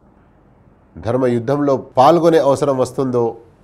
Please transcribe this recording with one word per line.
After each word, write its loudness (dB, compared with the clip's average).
ధర్మ -2
యుద్ధంలో -2
పాల్గొనే 2
అవసరం 0
వస్తుందో -2